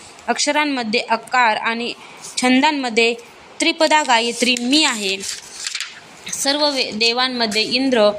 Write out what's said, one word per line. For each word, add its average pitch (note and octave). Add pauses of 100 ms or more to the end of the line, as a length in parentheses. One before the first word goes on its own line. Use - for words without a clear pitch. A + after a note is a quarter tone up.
(280)
अक्षरांमध्ये B3+
अकार A3+
आणि A3+ (480)
छंदांमध्ये B3+ (460)
त्रिपदा D#4
गायत्री A#3
मी B3
आहे. G#3 (1120)
सर्व D4
वे-, B3
देवांमध्ये A#3
इंद्र, B3